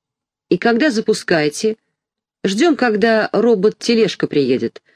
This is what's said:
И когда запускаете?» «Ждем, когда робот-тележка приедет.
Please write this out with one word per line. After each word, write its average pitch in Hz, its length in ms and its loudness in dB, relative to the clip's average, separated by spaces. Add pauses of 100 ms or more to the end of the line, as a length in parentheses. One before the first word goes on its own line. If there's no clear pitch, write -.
(500)
И 180 80 2
когда 233 320 0
запускаете?» 214 880 -2 (640)
«Ждем, 226 320 0
когда 220 560 0
робот-тележка 214 920 0
приедет. 123 560 -2 (140)